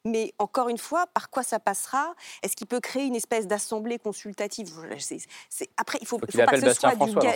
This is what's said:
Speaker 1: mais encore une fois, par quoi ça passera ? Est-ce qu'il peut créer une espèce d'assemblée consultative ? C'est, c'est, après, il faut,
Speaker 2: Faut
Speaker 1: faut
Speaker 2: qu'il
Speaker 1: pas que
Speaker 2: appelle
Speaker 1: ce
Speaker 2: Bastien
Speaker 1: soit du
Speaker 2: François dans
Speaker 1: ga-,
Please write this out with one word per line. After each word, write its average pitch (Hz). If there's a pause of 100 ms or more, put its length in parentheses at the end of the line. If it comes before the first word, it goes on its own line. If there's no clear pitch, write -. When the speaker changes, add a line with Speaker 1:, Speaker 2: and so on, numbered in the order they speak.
Speaker 1:
mais 226
encore 240
une 233
fois, 349
par -
quoi 262
ça 226
passera ? 277 (280)
Est-ce 190
qu'il 220
peut 247
créer 269
une 254
espèce 220
d'assemblée 220
consultative ? 208 (280)
C'est, - (320)
c'est, -
après, -
il -
faut, 240
Speaker 2:
Faut -
Speaker 1:
faut 208
Speaker 2:
qu'il 113
Speaker 1:
pas 117
que -
Speaker 2:
appelle 135
Speaker 1:
ce 131
Speaker 2:
Bastien 127
Speaker 1:
soit 135
du 113
Speaker 2:
François 143
dans -
Speaker 1:
ga-, -